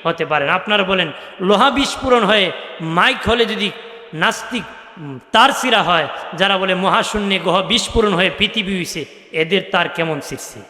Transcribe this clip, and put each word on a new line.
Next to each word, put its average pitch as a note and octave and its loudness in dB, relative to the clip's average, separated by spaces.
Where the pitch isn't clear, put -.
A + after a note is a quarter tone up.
হতে E3 -2
পারে C#3+ 0
না? E3 2
আপনারা G3+ 0
বলেন F3+ 0
লোহা G3+ 4
বিস্ফোরণ B3 2
হয়ে F#3+ 2
মাইক F#3+ 2
হলে A#3 2
যদি G3+ -2
নাস্তিক, G#3+ -2
উম, C#3 -12
তার C4+ 6
সিরা A3+ 2
হয়, D#3+ 2
যারা F#3+ 2
বলে F#3 0
মহাশূন্যে G3 0
গ্রহ F3+ 2
বিস্ফোরণ G#3+ 0
হয়ে F3+ 2
পৃথিবী G3+ -2
হইছে, D#3+ -6
এদের E3 0
তার E3+ 2
কেমন D#3 -4
শিখছে? - -12